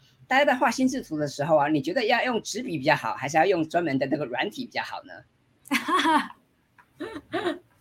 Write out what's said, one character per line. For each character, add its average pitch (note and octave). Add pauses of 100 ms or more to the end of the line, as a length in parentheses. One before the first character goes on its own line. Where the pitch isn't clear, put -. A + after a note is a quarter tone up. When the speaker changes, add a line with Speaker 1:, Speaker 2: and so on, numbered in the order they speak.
(260)
Speaker 1:
大 B3+
家 C#4+
在 C4+
画 C4
心 C4
智 B3+
图 D#3+
的 D3+
时 C#3
候 D#3+
啊， C#3+
你 D3+
觉 C#4+
得 B3+
要 A#3
用 A#3+
纸 A3+
笔 E3
比 C3
较 D3+
好， A2+
还 C3
是 D#3
要 D#3+
用 F3
专 F3
门 C#3
的 C#3
那 C#3
个 D3
软 B2+
体 B2
比 -
较 A#2
好 G#2
呢？ F#2 (560)
Speaker 2:
<laughs> - (200)